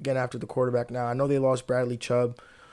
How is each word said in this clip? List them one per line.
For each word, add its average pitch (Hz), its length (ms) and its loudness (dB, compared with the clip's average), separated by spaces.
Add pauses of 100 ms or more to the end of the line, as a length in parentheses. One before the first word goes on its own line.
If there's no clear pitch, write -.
getting 135 180 0
after 123 200 -4
the 107 80 -8
quarterback 123 420 0
now. 120 160 -4
I 120 80 -2
know 139 140 2
they 139 100 2
lost 131 300 2
Bradley 123 300 0
Chubb, 123 420 0 (340)